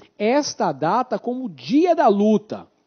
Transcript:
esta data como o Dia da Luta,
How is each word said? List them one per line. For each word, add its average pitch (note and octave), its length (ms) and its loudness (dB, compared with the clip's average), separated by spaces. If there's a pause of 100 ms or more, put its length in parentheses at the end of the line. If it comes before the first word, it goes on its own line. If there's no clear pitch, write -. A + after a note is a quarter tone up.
(180)
esta A3+ 540 -2
data G3 480 -4
como B3+ 260 -8
o G#3+ 40 -10
Dia C4+ 460 0
da D4+ 120 4
Luta, G3+ 580 2 (220)